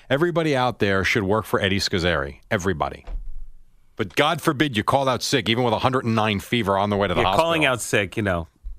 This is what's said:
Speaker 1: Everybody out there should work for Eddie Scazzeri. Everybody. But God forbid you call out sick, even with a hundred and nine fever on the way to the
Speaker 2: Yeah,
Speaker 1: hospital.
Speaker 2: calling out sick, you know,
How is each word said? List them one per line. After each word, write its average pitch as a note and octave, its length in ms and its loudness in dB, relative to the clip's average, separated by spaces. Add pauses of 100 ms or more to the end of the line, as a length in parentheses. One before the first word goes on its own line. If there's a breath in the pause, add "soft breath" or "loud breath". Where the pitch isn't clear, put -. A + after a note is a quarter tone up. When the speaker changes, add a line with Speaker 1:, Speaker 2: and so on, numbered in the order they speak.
Speaker 1:
Everybody D#3 480 0
out B2+ 220 0
there G2 260 2
should G2+ 200 0
work G#2 200 0
for - 160 -2
Eddie G2 200 0
Scazzeri. D#2+ 560 -2 (140)
Everybody. E2+ 540 -2 (920)
But A2 180 -6
God D3+ 280 0
forbid C#3+ 340 0
you G#2 80 0
call C#3 240 2
out A#2+ 140 0
sick, A#2 260 0
even A2+ 160 2
with A#2 80 2
a G#2 60 2
hundred B2+ 260 0
and A2+ 100 0
nine G#2+ 260 2
fever G2 360 0
on G2+ 140 2
the G#2 60 0
way G2 120 2
to F2 60 -2
the E2 60 0
Speaker 2:
Yeah, F2 80 2
Speaker 1:
hospital. G2 160 2
Speaker 2:
calling E3 200 0
out B2+ 160 2
sick, G2+ 360 -2
you A2+ 60 -2
know, F2 260 -2 (300)